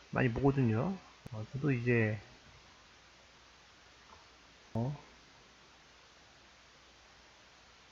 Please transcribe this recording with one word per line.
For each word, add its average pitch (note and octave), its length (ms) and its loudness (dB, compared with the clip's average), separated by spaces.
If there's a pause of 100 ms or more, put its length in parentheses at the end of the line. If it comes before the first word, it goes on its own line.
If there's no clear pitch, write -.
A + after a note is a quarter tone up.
(120)
많이 B2+ 200 2
보거든요. C3 640 2 (380)
어, A2 220 -8
저도 C#3 180 -2
이제, A#2 480 2 (2500)
어? B2 220 -4 (3000)